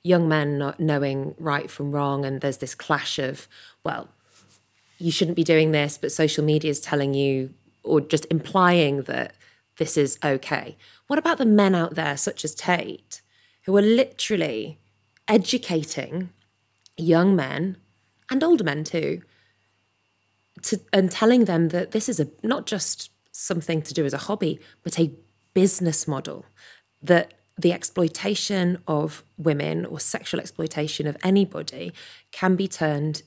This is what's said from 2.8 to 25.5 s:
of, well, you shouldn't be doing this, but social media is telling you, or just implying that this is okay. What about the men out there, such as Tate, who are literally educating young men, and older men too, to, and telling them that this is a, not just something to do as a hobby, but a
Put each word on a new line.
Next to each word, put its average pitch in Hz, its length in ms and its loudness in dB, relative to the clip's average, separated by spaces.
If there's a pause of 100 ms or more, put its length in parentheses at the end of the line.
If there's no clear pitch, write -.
of, 139 300 -6 (360)
well, - 260 -8 (920)
you 170 120 0
shouldn't 170 260 0
be 165 60 4
doing 160 280 4
this, 147 260 0
but - 140 -4
social 156 320 0
media 151 260 2
is 143 100 -2
telling 139 340 -2
you, 135 400 0 (300)
or 151 180 2
just 147 280 -2
implying 165 760 2
that - 300 -6 (440)
this 156 200 -2
is 139 260 0
okay. 139 540 -4 (300)
What 285 100 -2
about 339 200 2
the 254 80 2
men 202 280 6
out 165 220 0
there, 147 220 -2
such - 280 -4
as 156 80 -4
Tate, - 680 -4 (420)
who 190 140 2
are 202 40 8
literally 180 960 0 (500)
educating 180 1000 -2 (680)
young 175 380 4
men, 175 420 -2 (540)
and 269 120 0
older 320 200 4
men 151 200 -2
too, 156 380 -4 (1400)
to, - 160 -2 (120)
and 190 200 4
telling 233 340 4
them 165 240 2
that 175 220 -4
this 220 180 -2
is 185 100 -2
a, 143 80 0 (140)
not 240 240 -4
just - 460 -6 (200)
something 165 520 -4
to - 100 -10
do 156 120 0
as 139 80 -2
a 139 40 -4
hobby, - 420 -4 (220)
but - 180 -6
a 160 120 2 (420)